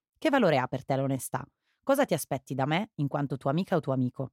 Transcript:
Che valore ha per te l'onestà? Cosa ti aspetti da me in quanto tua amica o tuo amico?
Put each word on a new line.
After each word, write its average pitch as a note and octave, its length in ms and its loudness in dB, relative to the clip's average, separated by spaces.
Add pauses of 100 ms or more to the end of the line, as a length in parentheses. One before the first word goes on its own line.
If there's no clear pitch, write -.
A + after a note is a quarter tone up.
(180)
Che D#4+ 120 0
valore G#3 280 4
ha B2+ 100 0
per - 180 -6
te C3+ 100 0
l'onestà? C3 500 -2 (380)
Cosa C#4 220 2
ti - 80 -2
aspetti C#3+ 400 -4
da C3 120 0
me D#3+ 300 0
in C#3+ 120 0
quanto C#3+ 300 -2
tua C#3 140 -2
amica F3+ 240 0
o D#3+ 40 4
tuo C#3 140 -2
amico? C3 400 -2